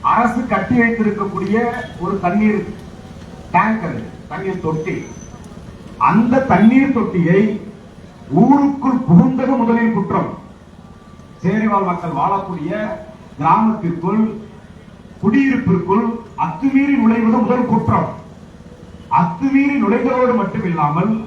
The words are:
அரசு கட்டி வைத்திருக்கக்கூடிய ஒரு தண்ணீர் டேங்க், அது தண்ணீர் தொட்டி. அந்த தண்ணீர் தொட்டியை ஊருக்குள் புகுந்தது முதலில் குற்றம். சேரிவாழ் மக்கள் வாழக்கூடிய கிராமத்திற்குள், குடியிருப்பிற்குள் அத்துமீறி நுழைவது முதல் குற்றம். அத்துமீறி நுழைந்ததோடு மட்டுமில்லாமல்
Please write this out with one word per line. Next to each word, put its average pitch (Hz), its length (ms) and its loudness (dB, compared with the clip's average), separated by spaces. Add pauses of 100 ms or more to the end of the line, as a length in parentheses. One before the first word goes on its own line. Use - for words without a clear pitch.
(140)
அரசு 240 260 0 (100)
கட்டி 208 300 0
வைத்திருக்கக்கூடிய 202 760 0 (460)
ஒரு 190 120 -2 (100)
தண்ணீர் 208 340 2 (960)
டேங்க், 208 340 2
அது 117 120 -8 (300)
தண்ணீர் 185 360 -6
தொட்டி. 160 280 -4 (1120)
அந்த 247 440 2
தண்ணீர் 247 440 6
தொட்டியை 185 440 2 (1000)
ஊருக்குள் 269 680 2
புகுந்தது 262 520 6
முதலில் 226 360 2
குற்றம். - 340 -2 (1120)
சேரிவாழ் 202 480 0
மக்கள் 165 300 -6
வாழக்கூடிய 185 520 -4 (680)
கிராமத்திற்குள், 185 840 0 (1000)
குடியிருப்பிற்குள் 226 840 2 (400)
அத்துமீறி 269 540 0
நுழைவது 226 420 4
முதல் 247 300 0
குற்றம். - 360 0 (1120)
அத்துமீறி 269 640 0
நுழைந்ததோடு 254 580 2
மட்டுமில்லாமல் 175 720 -2 (140)